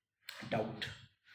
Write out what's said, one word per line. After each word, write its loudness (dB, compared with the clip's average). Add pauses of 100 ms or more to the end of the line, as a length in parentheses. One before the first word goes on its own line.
(500)
Doubt. 4 (480)